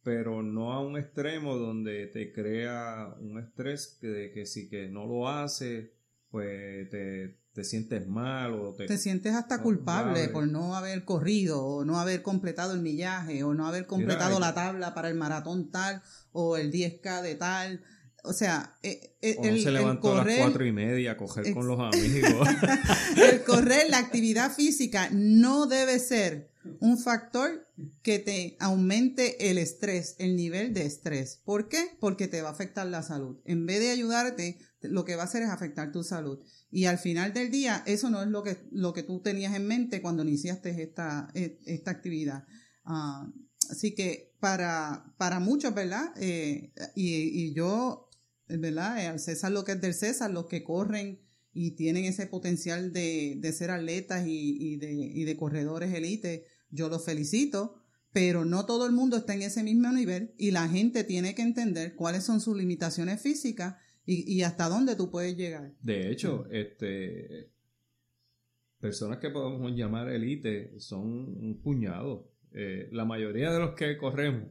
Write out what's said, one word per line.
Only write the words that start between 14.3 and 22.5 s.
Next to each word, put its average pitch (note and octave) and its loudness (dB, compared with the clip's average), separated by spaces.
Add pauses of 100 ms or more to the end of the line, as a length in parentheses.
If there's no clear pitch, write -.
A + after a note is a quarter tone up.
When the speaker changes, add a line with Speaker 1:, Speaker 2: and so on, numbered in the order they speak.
Speaker 1:
hay F#3 4
Speaker 2:
la E3+ 2
tabla F3+ -2
para E3 -4
el E3 -2
maratón D#3 -2
tal F#3+ -4 (300)
o E3 2
el D3 0
diez F3 -2
K F3+ -4
de E3 -4
tal. F#3 -4 (420)
O F#3 -4
sea, E3+ 0
eh, - -8
eh, A3 2
Speaker 1:
O - -2
no G#3+ 4
Speaker 2:
el, A3 4
Speaker 1:
se G#3+ 4
Speaker 2:
el C3+ 4
Speaker 1:
levantó - 4
a - 6
las D#3 6
Speaker 2:
correr A#2+ 4
Speaker 1:
cuatro B2+ 4
y A#2 2
media A#2 2
a G#2+ -4
coger G#2+ -4
Speaker 2:
Ex- G3 2
Speaker 1:
con B2 0
los B2 2
amigos. G3 6 (340)